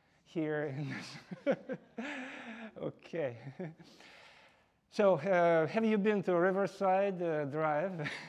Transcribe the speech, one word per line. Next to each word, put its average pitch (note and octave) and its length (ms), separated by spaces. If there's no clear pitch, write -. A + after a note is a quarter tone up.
here D3+ 540
in C3+ 180
this? - 640
<laughs> - 200
Okay. C#3+ 540
<laughs> E3 120
So, G3 260
uh, E3+ 500
have A3 180
you G#3+ 140
been G3+ 240
to F#3 120
Riverside, F#3+ 880
uh, D3+ 240
Drive? D#3 640